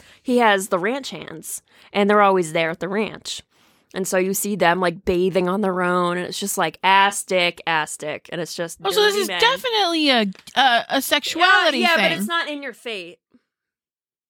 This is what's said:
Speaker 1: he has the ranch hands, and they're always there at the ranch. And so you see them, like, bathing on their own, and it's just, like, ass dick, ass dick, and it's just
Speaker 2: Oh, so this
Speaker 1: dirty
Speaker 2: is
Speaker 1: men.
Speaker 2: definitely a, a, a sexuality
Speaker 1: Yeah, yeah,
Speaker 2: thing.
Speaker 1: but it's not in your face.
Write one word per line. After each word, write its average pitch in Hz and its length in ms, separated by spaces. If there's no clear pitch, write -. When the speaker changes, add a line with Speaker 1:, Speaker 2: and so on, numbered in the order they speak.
Speaker 1:
he 247 160
has 202 300
the 190 100
ranch 247 320
hands, - 520
and 202 160
they're 208 140
always 185 320
there 165 160
at 170 100
the 165 80
ranch. - 540
And 190 140
so 190 80
you 185 180
see 208 220
them, 185 240
like, 175 240
bathing 180 440
on 190 120
their 185 220
own, 180 340
and 180 100
it's - 140
just, 202 180
like, 165 240
ass 196 400
dick, 175 440
ass 160 320
dick, 147 340
and 165 80
it's 156 140
just 170 280
Speaker 2:
Oh, 392 80
so 415 120
this 415 100
Speaker 1:
dirty 403 100
Speaker 2:
is - 60
Speaker 1:
men. - 120
Speaker 2:
definitely 440 680
a, 233 180
a, 240 280
a 269 60
sexuality 339 800
Speaker 1:
Yeah, 349 100
yeah, 330 60
Speaker 2:
thing. 311 140
Speaker 1:
but 330 80
it's 294 80
not 339 220
in 294 140
your 269 100
face. 190 460